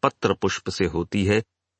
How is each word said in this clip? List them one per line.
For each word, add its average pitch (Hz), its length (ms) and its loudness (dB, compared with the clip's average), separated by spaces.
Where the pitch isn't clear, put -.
पत्र 113 300 0
पुष्प - 360 -2
से 95 160 -2
होती 87 400 -2
है, 104 180 2